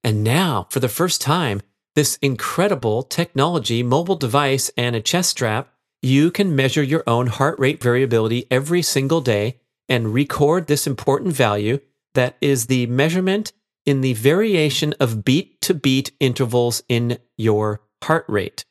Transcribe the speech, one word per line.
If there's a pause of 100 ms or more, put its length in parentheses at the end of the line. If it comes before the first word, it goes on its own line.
and
now,
for
the
first
time, (320)
this
incredible
technology,
mobile
device,
and
a
chest
strap, (300)
you
can
measure
your
own
heart
rate
variability
every
single
day (280)
and
record
this
important
value (360)
that
is
the
measurement (340)
in
the
variation
of
beat-to-beat
intervals
in (180)
your (200)
heart
rate.